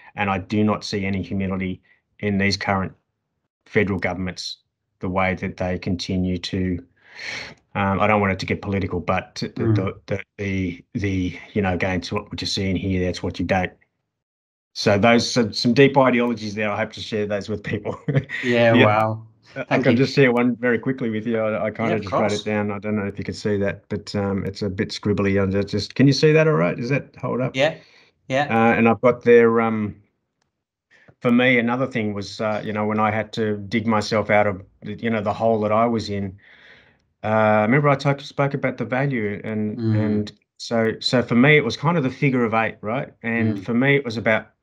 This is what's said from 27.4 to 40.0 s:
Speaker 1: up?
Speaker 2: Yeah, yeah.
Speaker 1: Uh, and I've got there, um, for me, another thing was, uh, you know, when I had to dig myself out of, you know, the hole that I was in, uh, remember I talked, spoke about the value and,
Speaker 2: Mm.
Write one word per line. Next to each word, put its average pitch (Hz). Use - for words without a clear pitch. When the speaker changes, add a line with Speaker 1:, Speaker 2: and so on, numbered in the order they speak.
Speaker 1:
up? -
Speaker 2:
Yeah, 147
yeah. 131
Speaker 1:
Uh, 113
and 113
I've 113
got 123
there, 117
um, 110
for 123
me, 123
another 120
thing 107
was, 98
uh, 107
you 107
know, 107
when 107
I 107
had 107
to 107
dig 104
myself 107
out 104
of, 95
you 104
know, 113
the 101
hole 113
that 104
I 113
was 110
in, 98
uh, 107
remember 143
I 139
talked, 139
spoke 139
about 131
the 123
value 120
and, 107
Speaker 2:
Mm. 113